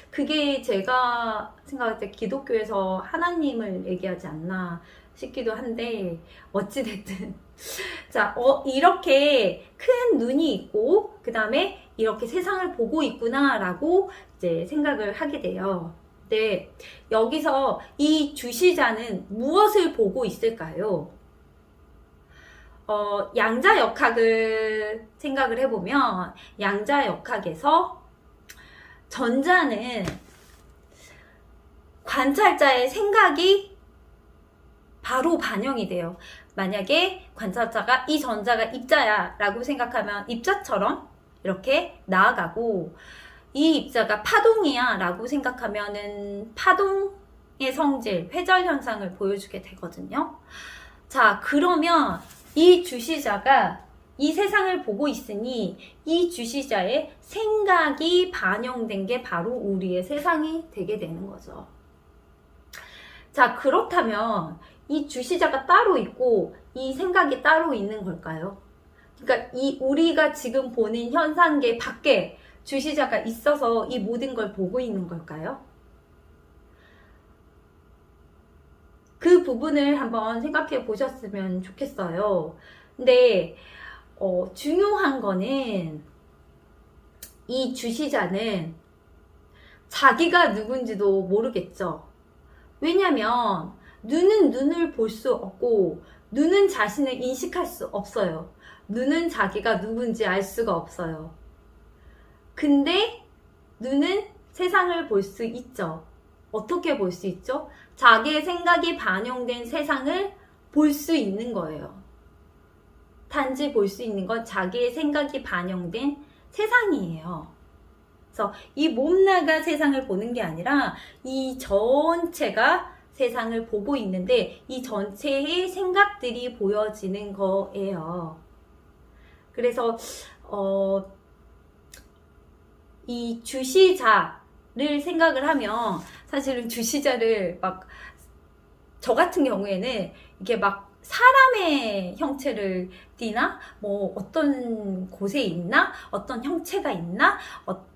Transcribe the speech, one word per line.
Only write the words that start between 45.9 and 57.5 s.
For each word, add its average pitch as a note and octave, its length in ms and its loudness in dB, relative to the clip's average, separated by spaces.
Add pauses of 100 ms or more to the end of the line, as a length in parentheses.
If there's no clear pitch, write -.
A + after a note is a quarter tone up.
파동의 G4 1200 0
성질, A3+ 600 -2
회절 F#4 320 2
현상을 A3 480 -4
보여주게 G3 480 -4
되거든요. F#3 760 -8 (720)
자, G#3+ 360 4
그러면 D4+ 760 2 (360)
이 F4 280 10
주시자가 B3 1040 2 (320)
이 D4+ 160 2
세상을 F#4+ 500 2
보고 A3 240 -2
있으니 A3 720 -6 (260)
이 E4+ 260 2
주시자의 A#3+ 920 -2
생각이 F4+ 1080 2